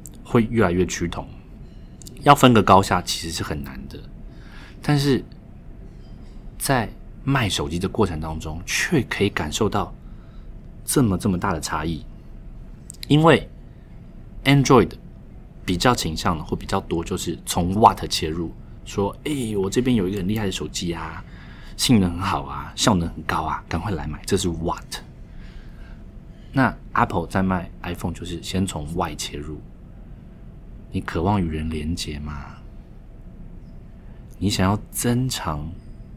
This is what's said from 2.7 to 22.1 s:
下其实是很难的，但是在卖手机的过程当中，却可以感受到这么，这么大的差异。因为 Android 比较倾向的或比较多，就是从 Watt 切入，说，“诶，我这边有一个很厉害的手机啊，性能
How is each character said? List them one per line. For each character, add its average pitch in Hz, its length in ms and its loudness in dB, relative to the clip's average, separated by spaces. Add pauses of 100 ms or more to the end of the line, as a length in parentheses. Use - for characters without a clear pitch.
下 95 180 2
其 - 200 -4
实 85 100 -6
是 - 140 -4
很 76 180 -4
难 - 260 -10
的， - 140 -12 (800)
但 147 160 4
是 139 260 4 (1300)
在 120 300 2 (340)
卖 135 260 2
手 73 200 -2
机 85 100 -2
的 92 100 0
过 107 160 2
程 85 140 0
当 80 220 -4
中， 80 260 -8
却 - 360 2
可 - 200 -2
以 101 80 4
感 - 220 -4
受 107 160 2
到 92 260 -2 (920)
这 143 200 4
么， 95 120 4
这 107 120 0
么 90 100 4
大 98 140 0
的 78 80 -2
差 76 240 -2
异。 80 200 -2 (1040)
因 147 160 8
为 160 260 8 (960)
Android 135 480 8 (760)
比 90 120 0
较 123 180 4
倾 80 220 -2
向 87 200 0
的 76 60 -6
或 - 140 -4
比 - 100 -8
较 98 140 0
多， 82 240 -2
就 92 120 -4
是 85 300 -4
从 90 300 0
Watt 104 320 6
切 - 200 0
入， 82 240 -4 (320)
说 - 380 -2
，“诶， 127 340 -2
我 98 140 0
这 131 100 2
边 127 140 4
有 92 140 4
一 - 20 -2
个 101 80 -2
很 90 80 -2
厉 104 100 2
害 110 100 0
的 95 40 0
手 78 160 -4
机 87 260 -4
啊， 80 320 -8 (520)
性 117 240 6
能 90 100 4